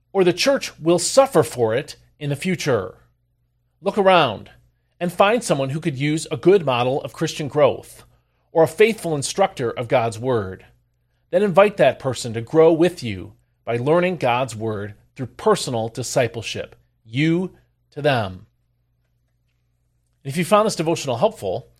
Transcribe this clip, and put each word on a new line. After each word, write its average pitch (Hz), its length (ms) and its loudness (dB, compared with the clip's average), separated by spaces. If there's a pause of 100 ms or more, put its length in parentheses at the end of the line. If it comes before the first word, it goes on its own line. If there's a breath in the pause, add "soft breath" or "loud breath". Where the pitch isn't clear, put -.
(140)
or 196 100 4
the 175 80 4
church - 480 -2
will 165 180 2
suffer 170 460 2
for 113 320 -2
it 143 220 -6 (200)
in 147 120 -8
the 143 80 -4
future. 135 580 -2 (840)
Look 190 160 -4
around 160 540 2 (500)
and 175 100 -4
find 214 320 2
someone 139 280 -2
who 156 100 -6
could 147 160 -4
use 151 340 -2
a 156 60 -4
good 175 280 4
model 127 360 0
of 135 100 -12
Christian 156 380 -6
growth - 560 0 (480)
or 165 100 4
a 156 60 4
faithful 214 440 2
instructor 139 560 -2
of 117 200 -8
God's 117 280 0
word. 110 480 -4 (640)
Then 185 120 2
invite 196 320 4
that 139 240 2
person 123 360 -6
to 117 60 -6
grow 160 300 6
with 170 320 2
you 98 300 -10 (320)
by 117 100 -4
learning 170 400 0
God's 127 400 -2
word 107 380 -8 (240)
through 127 100 -8
personal 117 640 -2
discipleship, - 880 -6 (260)
you 160 540 -2 (340 soft breath)
to 147 100 -14
them. 113 440 -2 (1800)
If 139 140 -10
you 175 80 0
found 214 220 2
this 190 100 -4
devotional 156 400 -4
helpful, 120 640 -4